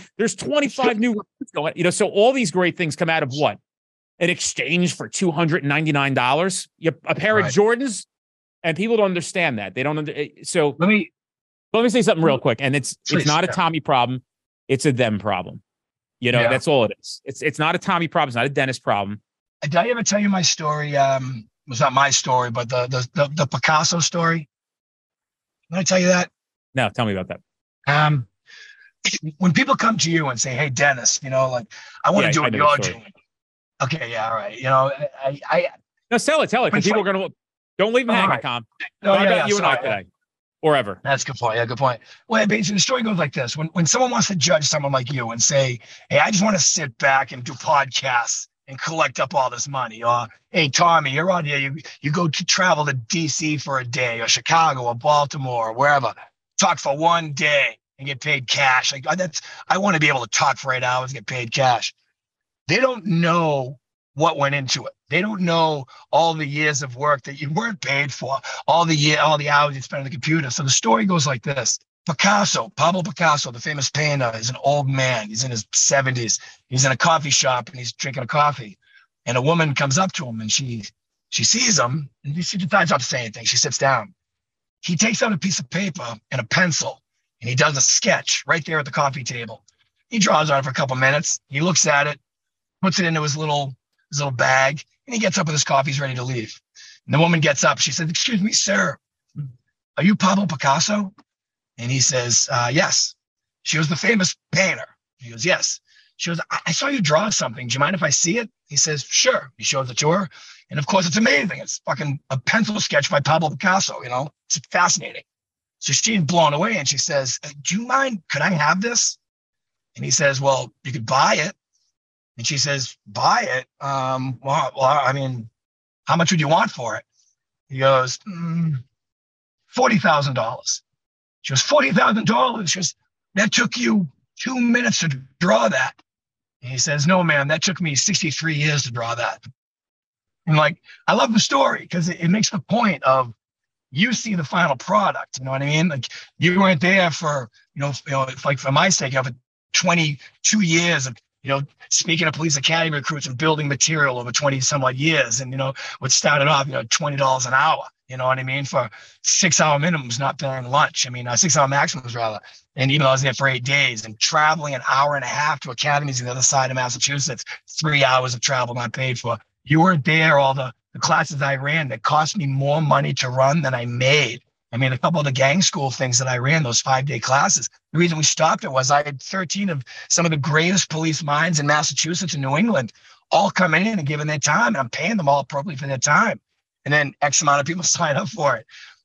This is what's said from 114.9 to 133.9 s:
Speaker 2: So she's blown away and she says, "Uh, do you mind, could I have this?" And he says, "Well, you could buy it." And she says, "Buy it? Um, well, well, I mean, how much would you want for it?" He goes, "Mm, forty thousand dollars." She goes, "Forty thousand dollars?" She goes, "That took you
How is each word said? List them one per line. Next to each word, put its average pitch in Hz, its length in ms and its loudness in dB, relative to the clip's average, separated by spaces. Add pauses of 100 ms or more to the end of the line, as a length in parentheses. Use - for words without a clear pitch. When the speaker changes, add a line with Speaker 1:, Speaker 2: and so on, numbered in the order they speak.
Speaker 2:
So - 160 -2
she's 214 280 2
blown 156 300 4
away 196 240 0
and 143 100 -4
she 139 120 -2
says, 135 440 -2
"Uh, - 80 -14 (120)
do 175 140 -2
you 233 100 -4
mind, 254 440 0
could 143 120 -2
I 185 80 2
have 165 320 2
this?" 233 340 -2 (800)
And 127 80 -10
he 139 60 -2
says, 135 300 2
"Well, 131 320 0 (120)
you 127 80 -8
could 110 140 -6
buy 156 300 4
it." 160 180 -4 (800)
And 117 100 -6
she 143 120 -2
says, 139 380 -4 (100)
"Buy 139 420 0
it? 127 180 -4 (180)
Um, 131 580 -4
well, 139 340 -2
well, 139 280 2
I 131 80 2
mean, 127 360 -6 (560)
how 151 120 2
much 170 140 2
would 170 100 2
you 147 80 0
want 190 220 4
for 113 260 -8
it?" - 80 -12 (640)
He 135 100 -10
goes, 131 400 4 (100)
"Mm, 170 540 -2 (840)
forty 247 300 4
thousand 143 360 2
dollars." 117 480 -4 (600)
She - 100 -8
goes, 135 100 2
"Forty 269 300 2
thousand 220 340 2
dollars?" 226 440 0
She 185 100 -2
goes, - 140 -4 (420)
"That 208 160 2
took - 240 0
you 220 320 2 (280)